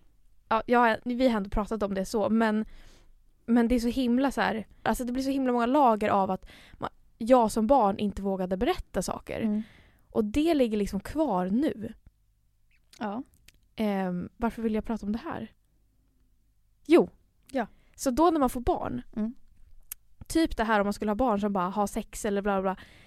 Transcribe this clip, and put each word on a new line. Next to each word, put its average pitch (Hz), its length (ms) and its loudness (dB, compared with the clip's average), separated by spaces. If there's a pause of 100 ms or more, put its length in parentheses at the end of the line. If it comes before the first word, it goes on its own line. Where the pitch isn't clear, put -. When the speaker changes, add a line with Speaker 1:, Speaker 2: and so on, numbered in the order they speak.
(480)
Speaker 1:
Ja, 220 180 0
jag 240 120 4
har, 233 260 4
vi 247 240 0
har 226 80 2
ändå 202 140 -4
pratat 214 320 -4
om 196 120 -2
det 190 100 -4
så, 202 240 -2
men, 220 360 2 (800)
men 233 220 4
det 240 60 2
är 240 60 2
så 233 80 -2
himla 247 420 0
så 226 100 -4
här, 202 260 -2 (160)
alltså, 226 220 0
det 240 80 -6
blir 262 100 -2
så 269 80 -2
himla 269 220 0
många 240 140 2
lager 233 420 4
av 196 220 2
att 185 160 -6 (260)
man, - 180 -10 (280)
jag 226 340 6
som 220 140 0
barn 214 320 4
inte 202 240 -4
vågade 190 340 -2
berätta 240 460 -2
saker. - 380 -8
Speaker 2:
Mm. 214 220 -2 (480)
Speaker 1:
Och 226 140 0
det 294 300 2
ligger 240 220 2
liksom 202 240 -2
kvar 208 460 -2
nu. 226 460 -2 (1080)
Speaker 2:
Ja. 226 240 -8 (540)
Speaker 1:
Ehm, 190 600 -2
varför 233 260 -4
vill 220 120 -2
jag 214 100 -4
prata 214 220 -6
om 202 60 -2
det 226 120 -4
här? 269 280 -10 (1300)
Jo. 269 240 6 (400)
Speaker 2:
Ja. 247 160 -4 (300)
Speaker 1:
Så - 140 -2
då 311 200 4
när 320 100 2
man 254 100 2
får 247 100 -6
barn, 247 420 -2 (140)
Speaker 2:
Mm. 220 180 -4 (920)
Speaker 1:
typ 330 300 0
det 226 80 0
här 214 160 2
om 202 60 0
man 202 60 0
skulle 208 180 -4
ha 208 60 -2
barn 220 240 0
som 202 120 -2
bara 180 160 -2
har 196 180 -2
sex - 380 -8
eller 202 180 -2
bla 196 200 -2
bla 190 120 -2
bla. - 100 -16 (220)